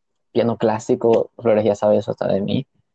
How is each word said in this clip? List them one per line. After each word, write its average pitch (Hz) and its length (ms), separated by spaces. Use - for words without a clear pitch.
piano 113 260
clásico, 113 800
Flores 107 260
ya 104 120
sabe 107 220
eso 107 140
hasta - 160
de 98 140
mí. 104 240